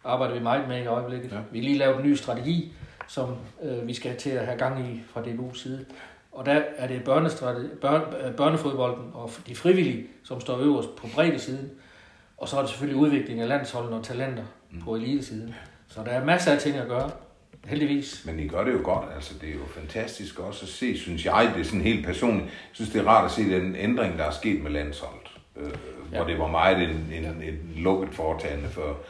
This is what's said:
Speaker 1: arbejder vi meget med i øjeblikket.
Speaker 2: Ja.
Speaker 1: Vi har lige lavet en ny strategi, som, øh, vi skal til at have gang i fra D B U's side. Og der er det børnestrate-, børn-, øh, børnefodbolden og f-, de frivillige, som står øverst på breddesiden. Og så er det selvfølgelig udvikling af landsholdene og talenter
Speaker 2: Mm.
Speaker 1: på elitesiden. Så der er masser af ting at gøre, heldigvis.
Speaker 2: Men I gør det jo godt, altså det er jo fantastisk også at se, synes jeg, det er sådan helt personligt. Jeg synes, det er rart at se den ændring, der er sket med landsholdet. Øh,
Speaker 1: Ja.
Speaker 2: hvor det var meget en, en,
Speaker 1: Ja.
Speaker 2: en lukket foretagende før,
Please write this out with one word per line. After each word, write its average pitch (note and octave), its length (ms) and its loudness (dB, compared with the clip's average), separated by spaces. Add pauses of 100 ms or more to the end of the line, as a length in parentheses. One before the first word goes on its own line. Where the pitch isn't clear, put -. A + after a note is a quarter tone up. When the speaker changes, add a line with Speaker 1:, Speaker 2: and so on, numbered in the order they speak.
Speaker 1:
arbejder B2+ 300 0
vi A#2+ 60 -2
meget B2+ 280 2
med B2 140 -2
i A#2+ 40 -4
øjeblikket. B2 460 -2
Speaker 2:
Ja. G2+ 40 -6 (140)
Speaker 1:
Vi A2+ 80 -6
har B2 60 -2
lige C#3 140 4
lavet C3+ 260 6
en D3 60 6
ny C#3+ 40 6
strategi, C3+ 580 0 (360)
som, B2 260 -4 (280)
øh, A#2+ 260 -4
vi B2 60 -4
skal B2 220 -6
til C#3+ 140 -4
at A#2+ 160 0
have B2 120 -2
gang C3 300 0
i A#2 140 -8 (100)
fra A#2+ 80 -6
D A#2 40 -6
B A#2 160 -6
U's B2+ 220 -10
side. C3 220 -8 (480)
Og - 140 -10
der C#3+ 140 6 (160)
er B2+ 100 -4
det B2+ 180 -4
børnestrate-, C3 640 2 (120)
børn-, D3+ 340 2 (140)
øh, A#2 60 -6
børnefodbolden C3+ 680 2 (100)
og A#2 100 -10
f-, - 240 -12
de B2 80 -12
frivillige, E3 500 4 (180)
som A#2+ 160 -8
står B2+ 180 -2
øverst C#3+ 380 2
på - 180 -12
breddesiden. C#3 560 0 (680)
Og - 120 -8
så C#3 80 -4
er C#3 40 4
det C3 100 0
selvfølgelig C3+ 300 0
udvikling B2+ 400 4
af A#2 80 0
landsholdene B2 480 -2
og A2+ 80 -6
talenter B2 400 -6 (260)
Speaker 2:
Mm. F2 120 -12
Speaker 1:
på A2+ 120 -4
elitesiden. A#2 600 -2 (340)
Så A2 160 -12
der A#2+ 60 -4
er C3 140 2
masser F3 280 6
af C#3+ 60 6
ting C#3+ 180 0
at A#2 120 -4
gøre, B2 220 0 (560)
heldigvis. C#3+ 600 0
Speaker 2:
Men D#2+ 120 -6
I D2+ 100 -2
gør F#2 160 0
det B2+ 80 2
jo - 120 4
godt, F2+ 200 2 (100)
altså D2+ 260 -10
det D#2+ 80 -10
er D2+ 60 -6
jo C#2+ 120 -8 (140)
fantastisk G#2+ 600 -6
også G2+ 240 -8
at - 40 -10
se, - 300 -2
synes E2 280 -4
jeg, G#2+ 280 6
det F2 60 -2
er D#2 40 0
sådan F#2+ 160 0
helt G2+ 260 2
personligt. F#2 380 2
Jeg - 80 -10 (200)
synes, A2 180 -6
det A2 100 2
er G2+ 60 2
rart A2 180 10
at - 60 0
se G2+ 200 2
den F#2 280 2
ændring, G#2 400 2
der D#2 60 0
er D2+ 60 0
sket G2 320 0
med D2+ 80 -4
landsholdet. - 600 -6 (260)
Øh, C#2+ 140 -8 (420)
Speaker 1:
Ja. E2 40 -4
Speaker 2:
hvor - 100 0
det D#2+ 120 -2
var D#2 80 2
meget F2 360 4
en, D#2+ 80 2 (240)
en, D#2+ 80 -4
Speaker 1:
Ja. D#2+ 60 -4
Speaker 2:
en D#2+ 480 -8
lukket F#2+ 380 2
foretagende D#2+ 540 -4
før, D2 240 -6 (180)